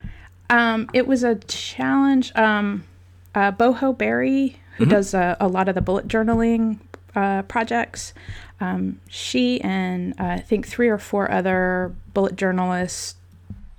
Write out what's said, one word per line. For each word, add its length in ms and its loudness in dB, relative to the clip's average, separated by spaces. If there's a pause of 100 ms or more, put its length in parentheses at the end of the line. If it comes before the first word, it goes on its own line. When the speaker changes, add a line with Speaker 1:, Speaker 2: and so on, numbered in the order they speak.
(500)
Speaker 1:
Um, 420 2
it 140 2
was 180 2
a 120 2
challenge. 1000 0
Um, 480 2 (500)
uh, 180 4
Boho 440 2
Berry, 600 0 (200)
who 80 2
Speaker 2:
Mm-hmm. 60 6
Speaker 1:
does, 240 2
uh, 260 2
a 80 2
lot 200 0
of 60 0
the 60 0
bullet 280 -2
journaling, 680 2 (360)
uh, 280 0
projects, 680 -4 (480)
um, 380 -4 (100)
she 520 -2
and, 580 -4
uh, 60 -4
I 160 -4
think 260 -2
three 220 0
or 100 2
four 320 -2
other 640 0 (220)
bullet 220 0
journalists, 800 -2 (640)